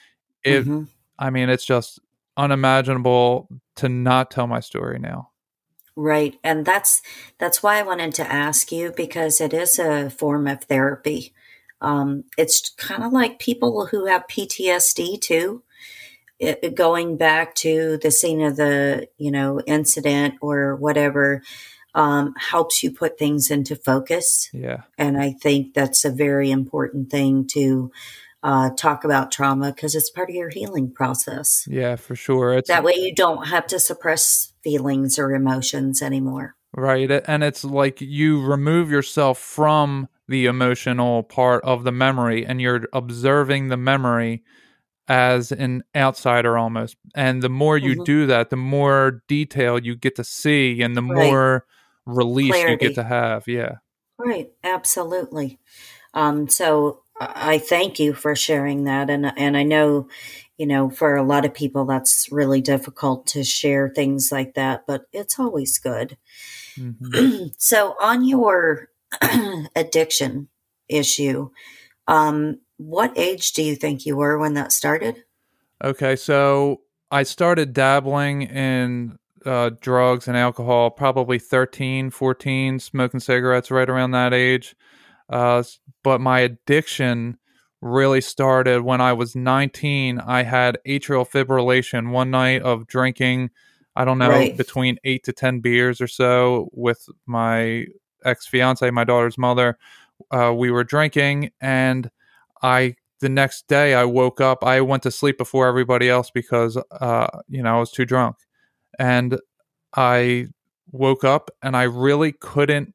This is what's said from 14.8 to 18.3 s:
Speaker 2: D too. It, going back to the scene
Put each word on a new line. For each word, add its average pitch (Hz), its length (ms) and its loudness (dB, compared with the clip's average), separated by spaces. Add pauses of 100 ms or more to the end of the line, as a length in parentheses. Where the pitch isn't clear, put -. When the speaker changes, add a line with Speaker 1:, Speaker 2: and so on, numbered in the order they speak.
Speaker 2:
D 180 240 -6
too. 180 440 -2 (760)
It, 170 360 -4
going 170 440 0
back 160 380 2
to 160 420 0
the 151 120 0
scene 160 300 0